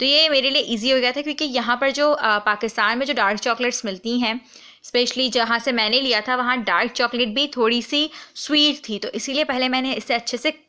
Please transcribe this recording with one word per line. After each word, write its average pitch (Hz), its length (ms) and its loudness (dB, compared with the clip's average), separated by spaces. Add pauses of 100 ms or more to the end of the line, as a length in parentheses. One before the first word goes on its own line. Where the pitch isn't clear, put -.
तो 247 60 0
ये 302 220 4
मेरे 269 220 2
लिए 269 120 2
ईजी 220 280 -2
हो 262 100 4
गया 247 120 2
था 277 80 -4
क्योंकि 294 240 -4
यहाँ 240 360 0
पर 269 100 2
जो, 285 200 2
अ, 220 280 2
पाकिस्तान 214 600 0
में 269 80 -2
जो 277 80 -2
डार्क 208 260 2
चॉकलेट्स 240 440 -2
मिलती 226 360 -4
हैं, 233 200 0 (440)
specially 247 460 0
जहाँ 233 280 2
से 247 140 -2
मैंने 226 280 2
लिया 240 200 2
था 254 160 0
वहाँ 247 260 0
डार्क 202 300 2
चॉकलेट 240 360 0
भी 269 180 -2
थोड़ी 240 360 0
सी 302 280 -2 (240)
स्वीट 294 540 -2
थी, 208 100 -4
तो 202 100 -6
इसीलिए 277 360 -4
पहले 254 240 -2
मैंने 254 260 -2
इसे - 200 -2
अच्छे - 220 -4
से 302 320 -4